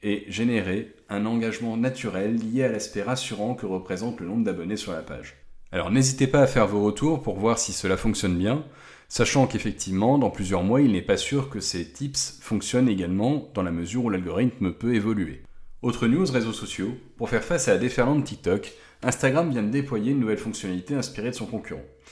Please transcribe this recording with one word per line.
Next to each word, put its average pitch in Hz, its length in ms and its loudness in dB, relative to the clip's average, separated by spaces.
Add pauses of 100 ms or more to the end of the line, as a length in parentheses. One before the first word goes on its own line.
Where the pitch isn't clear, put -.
et 101 260 -2
générer 104 680 -2 (140)
un 104 180 -2
engagement 113 500 -2
naturel 113 600 -2
lié 113 280 0
à 123 40 2
l'aspect 107 340 -4
rassurant 113 520 -4
que - 120 -8
représente 95 540 -4
le 87 60 -8
nombre 110 180 0
d'abonnés 92 320 -2
sur 98 160 -6
la 80 100 -6
page. - 340 -14 (360)
Alors 90 180 0
n'hésitez 131 360 4
pas 143 160 6
à 131 40 8
faire 120 200 4
vos 101 160 2
retours 135 400 2
pour 98 160 -4
voir 110 200 2
si - 140 -2
cela 92 240 0
fonctionne 95 420 0
bien, 120 260 0 (440)
sachant 127 380 4
qu'effectivement, 107 720 0
dans 117 120 4
plusieurs 92 320 -2
mois, 113 180 4
il 131 120 6
n'est 90 100 0
pas 98 140 2
sûr 139 340 0
que 107 100 -8
ces 87 300 -4
tips - 500 -6
fonctionnent 123 480 2
également 101 680 0
dans 98 80 0
la 87 100 -2
mesure 90 320 -2
où 117 60 0
l'algorithme 95 600 0
peut 120 220 0
évoluer. 104 480 0 (400)
Autre 120 240 0
news, 160 200 4
réseaux 117 260 0
sociaux. 107 440 -6 (200)
Pour 113 120 -4
faire 113 160 0
face - 240 0
à 110 40 8
la - 60 6
déferlante 127 460 2
TikTok, - 480 -2 (300)
Instagram 139 480 2
vient 120 120 0
de 104 80 0
déployer 135 420 0
une 143 80 2
nouvelle 107 180 2
fonctionnalité 101 560 -6
inspirée 120 360 -4
de 120 40 -6
son 110 120 -8
concurrent. - 380 -8 (280)